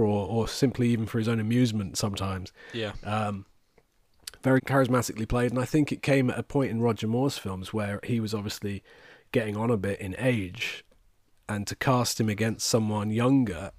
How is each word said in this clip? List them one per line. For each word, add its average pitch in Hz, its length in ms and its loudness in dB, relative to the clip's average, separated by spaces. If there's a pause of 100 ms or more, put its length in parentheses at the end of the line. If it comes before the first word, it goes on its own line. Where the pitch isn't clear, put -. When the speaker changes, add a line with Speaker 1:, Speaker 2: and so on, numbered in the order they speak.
Speaker 1:
or, 104 240 2
or 110 180 0
simply 123 440 0
even 113 160 0
for 117 120 -4
his 110 100 0
own 117 120 0
amusement 110 580 0
sometimes. 95 540 -4 (200)
Speaker 2:
Yeah. 110 200 -4 (100)
Speaker 1:
Um, 104 440 -4 (960)
very 131 180 4
charismatically 123 640 2
played, 123 240 2
and 123 100 -2
I - 40 0
think 151 260 2
it - 120 -6
came 135 280 4
at - 80 -2
a 117 60 -2
point 135 260 0
in 113 100 -2
Roger 113 280 2
Moore's 127 300 0
films 92 340 -8
where 101 320 -4
he 117 160 0
was 107 140 -4
obviously 101 500 -6 (480)
getting 110 240 0
on 113 140 0
a 117 60 2
bit 98 240 -2
in 95 180 -8
age, 107 680 -2 (640)
and 101 180 -4
to - 80 -8
cast 123 460 0
him 110 80 2
against 104 380 -2
someone 107 440 0
younger 110 680 2